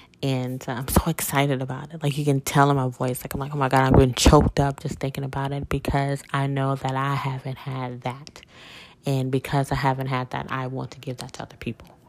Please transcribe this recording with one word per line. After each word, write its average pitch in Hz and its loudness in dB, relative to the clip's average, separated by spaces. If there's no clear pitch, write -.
And, 127 -2
uh, 135 -4
I'm 123 -6
so - 4
excited 143 0
about 135 -8
it. 160 -12
Like, 143 -2
you 147 -2
can 139 4
tell 143 4
in 143 4
my 131 0
voice. 127 -4
Like, - -8
I'm - -4
like, 143 -8
Oh - -4
my 135 2
God, 131 4
I've 131 4
been 131 8
choked - 6
up 139 2
just - -8
thinking 139 -6
about 135 -4
it, 139 -6
because 139 0
I 139 0
know 139 0
that 135 -2
I 139 0
haven't 135 -4
had 127 -8
that. 131 -10
And 131 0
because 131 0
I 143 -2
haven't 131 0
had 127 -4
that, 135 -6
I 131 -4
want 127 -8
to - -20
give 123 -10
that - -12
to 113 -10
other - -14
people, - -10